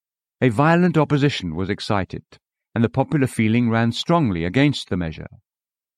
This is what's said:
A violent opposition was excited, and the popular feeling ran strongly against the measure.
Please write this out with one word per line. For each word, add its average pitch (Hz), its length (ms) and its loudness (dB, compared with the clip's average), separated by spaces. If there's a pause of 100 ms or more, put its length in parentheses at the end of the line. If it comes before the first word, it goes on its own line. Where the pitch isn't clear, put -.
(400)
A 131 80 4
violent 160 500 2
opposition 139 560 0
was 92 160 -4
excited, 95 540 -4 (500)
and 113 80 0
the 113 80 2
popular 135 380 0
feeling 117 420 0
ran 113 220 0
strongly 113 540 0
against 131 420 0
the 101 80 -4
measure. 80 320 -6 (720)